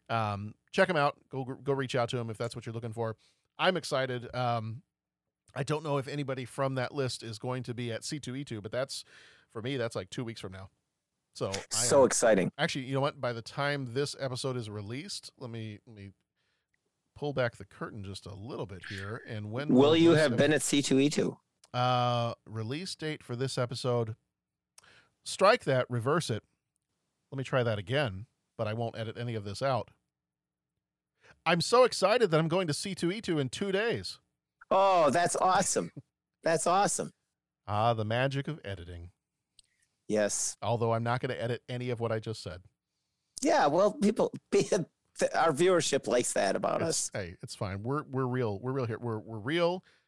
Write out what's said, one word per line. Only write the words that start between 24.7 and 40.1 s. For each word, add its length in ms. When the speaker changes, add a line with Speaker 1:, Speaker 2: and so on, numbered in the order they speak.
Speaker 1:
Strike 400
that, 240
reverse 420
it. 120
Let 80
me 60
try 180
that 160
again, 480
but 80
I 80
won't 240
edit 180
any 200
of 80
this 180
out. 260
I'm 140
so 240
excited 460
that 100
I'm 80
going 180
to 80
C 200
two 180
E 80
two 180
in 100
two 240
days. 460
Speaker 2:
Oh, 400
that's 260
awesome. 540
That's 240
awesome. 460
Speaker 1:
Ah, 280
the 100
magic 440
of 160
editing. 460
Speaker 2:
Yes. 540